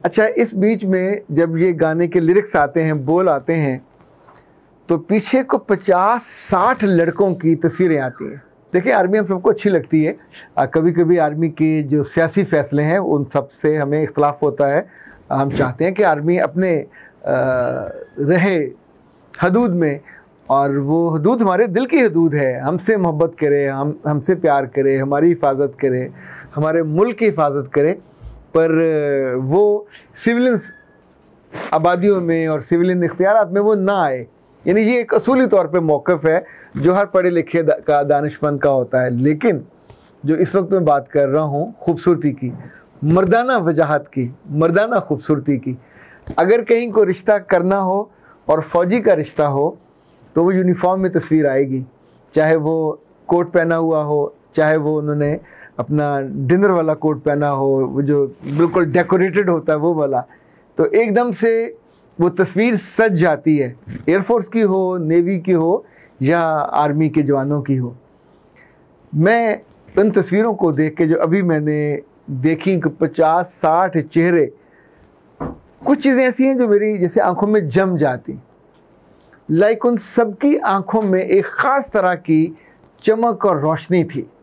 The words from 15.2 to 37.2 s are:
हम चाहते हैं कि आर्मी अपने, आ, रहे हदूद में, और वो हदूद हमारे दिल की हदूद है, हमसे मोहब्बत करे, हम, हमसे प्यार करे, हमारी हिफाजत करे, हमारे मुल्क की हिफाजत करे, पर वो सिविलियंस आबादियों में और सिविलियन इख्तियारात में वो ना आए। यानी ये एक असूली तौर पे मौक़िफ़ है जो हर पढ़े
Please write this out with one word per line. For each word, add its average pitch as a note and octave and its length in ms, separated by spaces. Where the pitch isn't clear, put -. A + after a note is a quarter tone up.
हम C3+ 180
चाहते B2+ 340
हैं F#3+ 100
कि G3+ 80
आर्मी E3 360
अपने, F3 420
आ, - 40
रहे F3 380
हदूद G3 280
में, D#3 300
और C#3 280
वो D#3+ 320
हदूद E3+ 320
हमारे F#3+ 240
दिल G#3+ 200
की D4 140
हदूद E3 340
है, C3 260
हमसे F#3 360
मोहब्बत E3 440
करे, C#3+ 260
हम, C#3 400
हमसे D3+ 280
प्यार C#3+ 320
करे, C3+ 320
हमारी C#3 300
हिफाजत C#3+ 520
करे, B2+ 300
हमारे D#3 280
मुल्क E3+ 340
की A#3 80
हिफाजत C#3+ 500
करे, D3 180
पर E3 140
वो G3+ 500
सिविलियंस A#3 380
आबादियों F3 460
में E3 280
और D3+ 140
सिविलियन F3 420
इख्तियारात F#3 460
में G3 100
वो G#3+ 140
ना G3 280
आए। C3 240
यानी F#3+ 140
ये A#3 200
एक A3+ 140
असूली B3+ 320
तौर F#3+ 200
पे E3 140
मौक़िफ़ D3+ 460
है D#3+ 180
जो D3+ 180
हर G3+ 120
पढ़े F#3 240